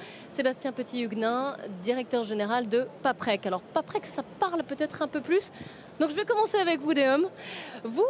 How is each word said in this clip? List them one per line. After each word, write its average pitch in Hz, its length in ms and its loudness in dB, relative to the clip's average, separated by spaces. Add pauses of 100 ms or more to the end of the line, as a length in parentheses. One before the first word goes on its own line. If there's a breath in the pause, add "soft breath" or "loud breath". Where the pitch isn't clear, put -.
(300 loud breath)
Sébastien 262 420 0
Petit-Huguenin, 240 840 -2 (260)
directeur 247 420 0
général 220 440 0
de 233 180 4 (160)
Paprec. 226 460 2
Alors 180 140 0
Paprec, - 440 -2
ça - 160 -6 (180)
parle 339 220 2
peut-être 302 400 -2
un 302 60 0
peu 294 140 -4
plus. 370 300 2 (480 loud breath)
Donc 302 120 4
je 294 40 -6
vais 403 100 0
commencer 427 320 4
avec 330 280 2
Woodeum. 285 400 6 (580 loud breath)
Vous, 233 260 2